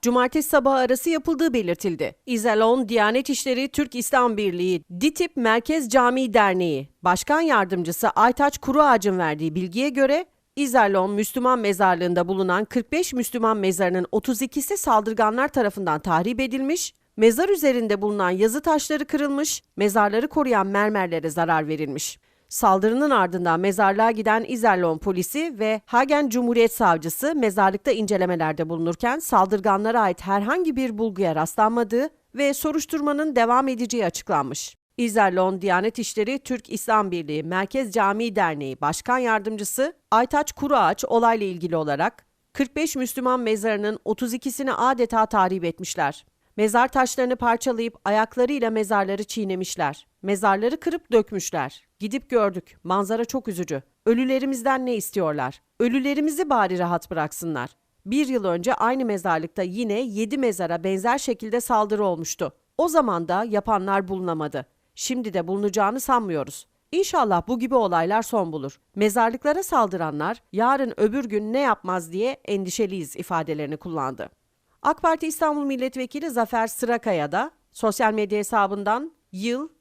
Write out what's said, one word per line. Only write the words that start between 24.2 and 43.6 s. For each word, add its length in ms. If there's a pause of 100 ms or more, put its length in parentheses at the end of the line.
İzelon 500
polisi 600
ve 280
Hagen 420
Cumhuriyet 440
Savcısı 600
mezarlıkta 560
incelemelerde 760
bulunurken 500
saldırganlara 840
ait 220
herhangi 540
bir 220
bulguya 380
rastlanmadığı 720 (260)
ve 200
soruşturmanın 840
devam 320
edeceği 380
açıklanmış. 680 (200)
İzelon 640
Diyanet 360
İşleri 400
Türk 340
İslam 380
Birliği 320
Merkez 500
Camii 440
Derneği 440
Başkan 380
Yardımcısı 760 (180)
Aytaç 420
Kuruağaç 520
olayla 420
ilgili 300
olarak, 500 (260)
"Kırk 240
beş 200
Müslüman 440
mezarının 640